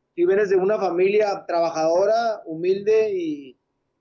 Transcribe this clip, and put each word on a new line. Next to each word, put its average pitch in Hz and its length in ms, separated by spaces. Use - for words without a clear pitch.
si 175 100
vienes 196 260
de 196 60
una 196 220
familia 196 720
trabajadora, 175 960
humilde 196 680
y 147 440